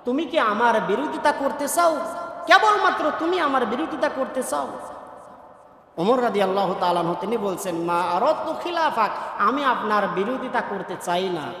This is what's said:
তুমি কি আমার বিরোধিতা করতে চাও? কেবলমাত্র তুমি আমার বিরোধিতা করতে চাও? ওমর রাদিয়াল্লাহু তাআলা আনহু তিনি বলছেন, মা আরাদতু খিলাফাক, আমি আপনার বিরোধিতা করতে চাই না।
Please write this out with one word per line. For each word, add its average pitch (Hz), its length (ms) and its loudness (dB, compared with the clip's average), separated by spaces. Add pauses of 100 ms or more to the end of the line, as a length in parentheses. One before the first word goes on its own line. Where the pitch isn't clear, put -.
তুমি 262 280 0
কি 330 60 2 (140)
আমার 226 240 4 (140)
বিরোধিতা 294 420 0 (100)
করতে 277 240 -2 (100)
চাও? 339 180 4 (540)
কেবলমাত্র 392 560 6 (180)
তুমি 349 160 0 (100)
আমার 262 240 2
বিরোধিতা 269 460 -2
করতে 262 240 -2 (100)
চাও? 277 160 -2 (1300)
ওমর 214 300 4
রাদিয়াল্লাহু 196 540 2
তাআলা 175 220 2
আনহু 170 200 -2
তিনি 214 120 -2 (120)
বলছেন, 180 280 -4 (140)
মা 170 100 0 (160)
আরাদতু 294 360 2 (100)
খিলাফাক, 311 500 0 (360)
আমি 262 140 0 (120)
আপনার 208 300 0 (140)
বিরোধিতা 240 440 -2 (100)
করতে 185 240 -6 (100)
চাই 180 200 0 (120)
না। 147 80 -6 (160)